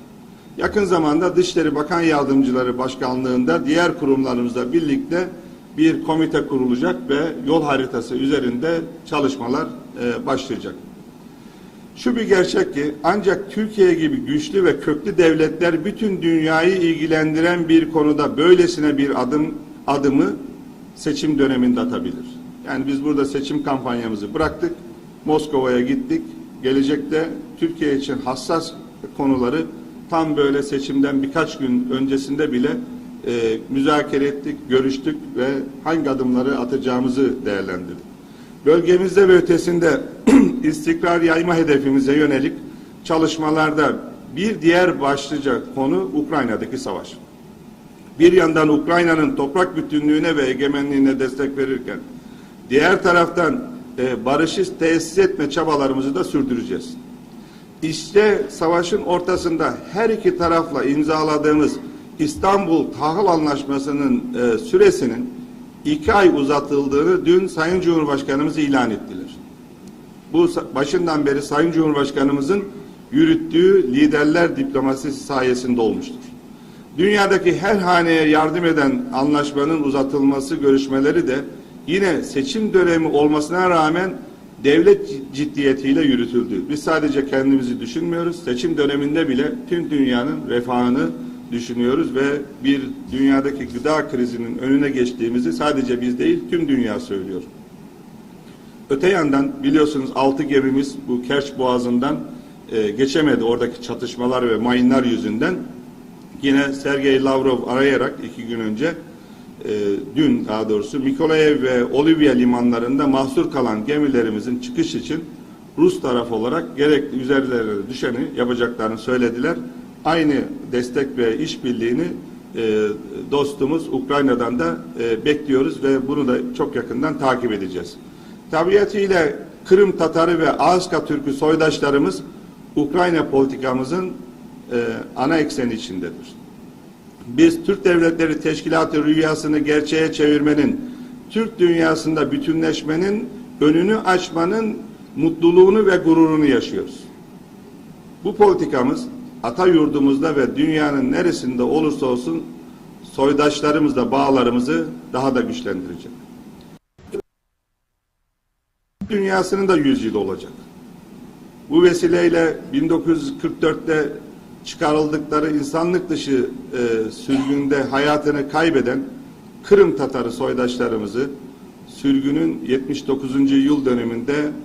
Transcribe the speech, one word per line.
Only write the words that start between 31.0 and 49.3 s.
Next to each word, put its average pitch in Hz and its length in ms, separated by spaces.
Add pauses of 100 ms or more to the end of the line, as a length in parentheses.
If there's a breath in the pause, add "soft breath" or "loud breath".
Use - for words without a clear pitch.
birkaç 151 340
gün 123 340
öncesinde 135 600
bile, 123 180 (580)
e, 113 300 (120)
müzakere 143 560
ettik, 143 300 (140)
görüştük 131 480 (200)
ve 123 100 (360)
hangi 156 260
adımları 127 480
atacağımızı 127 880
değerlendirdik. 92 600 (600 loud breath)
Bölgemizde 180 600
ve 180 100
ötesinde 165 640 (300)
<clears throat> 160 320
istikrar 165 580
yayma 165 340
hedefimize 139 640
yönelik 143 360 (500 loud breath)
çalışmalarda 156 920 (400)
bir 190 260
diğer 170 400
başlıca 139 600 (140)
konu 160 400
Ukrayna'daki 135 600
savaş. 90 360 (1080)
Bir 175 140
yandan 160 360
Ukrayna'nın 156 640